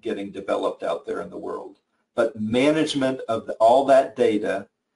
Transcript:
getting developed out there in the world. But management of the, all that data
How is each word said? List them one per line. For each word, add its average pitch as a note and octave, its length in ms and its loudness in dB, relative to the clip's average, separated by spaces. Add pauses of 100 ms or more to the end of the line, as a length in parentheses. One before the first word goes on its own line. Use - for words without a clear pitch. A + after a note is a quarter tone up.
getting G2+ 300 -8
developed G2 520 -4
out - 220 -4
there G2+ 160 -6
in - 80 -12
the - 80 -14
world. D#2 420 -12 (340)
But A2+ 260 -2
management C3 840 0
of A2+ 260 -6
the, - 60 -8
all B2+ 320 4
that C3+ 300 4
data G2+ 520 0 (280)